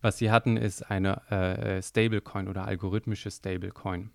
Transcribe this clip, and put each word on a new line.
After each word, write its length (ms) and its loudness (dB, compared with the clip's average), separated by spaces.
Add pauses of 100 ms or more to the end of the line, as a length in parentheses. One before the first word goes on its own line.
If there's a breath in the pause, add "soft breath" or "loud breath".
was 160 2
sie 140 2
hatten, 260 6
ist 340 -4
eine, 400 0
äh, 500 0
Stablecoin 640 0
oder 180 -6
algorithmische 640 -4
Stablecoin. 840 -6